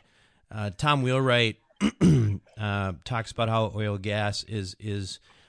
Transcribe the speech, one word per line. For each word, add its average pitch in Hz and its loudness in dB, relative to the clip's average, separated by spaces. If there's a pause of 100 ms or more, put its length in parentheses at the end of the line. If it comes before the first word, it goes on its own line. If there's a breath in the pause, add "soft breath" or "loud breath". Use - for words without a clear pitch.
(540)
uh, 107 -6
Tom 147 2
Wheelwright, 127 2 (240)
<clears throat> 135 4 (160)
uh, 101 -2 (120)
talks 117 -6
about 113 -2
how 110 2
oil 104 -2
and 95 -8
gas 104 -2
is, 98 -8
is 101 -6 (300 soft breath)